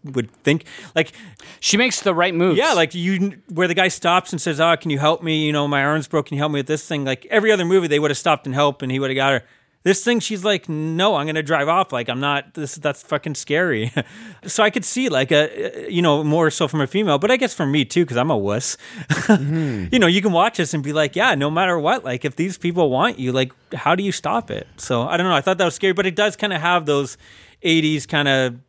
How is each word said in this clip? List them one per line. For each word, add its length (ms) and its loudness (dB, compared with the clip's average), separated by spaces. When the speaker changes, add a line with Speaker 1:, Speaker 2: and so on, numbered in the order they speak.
Speaker 1:
would 260 -6
think. 200 2
Like 160 0
Speaker 2:
She 180 0
makes 240 2
the 140 0
right 200 2
moves. 240 4
Speaker 1:
Yeah, 160 4
like, 200 2
you, 440 -2
where 180 0
the 80 0
guy 140 2
stops 420 0
and 100 -4
says, 200 -2
"Oh, 160 4
can 160 -6
you 80 -2
help 240 2
me? 200 0
You 80 0
know, 140 0
my 160 0
arm's 240 0
broken. 220 -2
Can 80 -6
you 60 -2
help 100 0
me 80 -2
with 80 -8
this 180 -4
thing?" 180 -4
Like, 260 -4
every 200 4
other 140 2
movie, 240 2
they 100 2
would 140 0
have 60 -4
stopped 280 0
and 80 -6
helped, 300 0
and 80 -4
he 80 -2
would 100 -2
have 60 -4
got 160 2
her. 100 0
This 220 2
thing, 160 2
she's 240 -6
like, 240 -2
"No, 480 0
I'm 100 -2
gonna 160 -2
drive 260 0
off. 240 0
Like, 160 -4
I'm 120 -4
not, 340 -4
this, 220 -8
that's 260 -4
fucking 320 -4
scary." 640 -2
<laughs> 60 -2
So 160 0
I 80 6
could 140 -4
see, 240 -2
like, 240 0
a, 580 0
you 120 0
know, 200 4
more 300 2
so 160 -2
from 120 -2
a 60 0
female, 320 0
but 140 2
I 40 4
guess 160 -2
from 200 -2
me 120 2
too, 220 0
'cause 100 -6
I'm 140 2
a 80 2
wuss. 380 -2
<laughs> 160 -14
Speaker 3:
Mm-hmm. 840 0
Speaker 1:
You 60 2
know, 80 6
you 160 4
can 100 2
watch 260 2
this 160 -2
and 100 -2
be 80 -6
like, 240 0
"Yeah, 180 2
no 160 0
matter 280 0
what, 260 0
like, 200 -4
if 120 -4
these 220 -4
people 320 0
want 280 0
you, 140 -2
like, 200 -2
how 220 2
do 80 -4
you 80 -2
stop 380 -4
it?" 160 -8
So 260 -2
I 140 -2
don't 120 0
know. 60 2
I 60 2
thought 180 0
that 60 2
was 100 0
scary, 180 0
but 140 0
it 80 -2
does 220 0
kinda 220 -4
have 280 0
those 300 0
eighties 440 2
kinda 480 0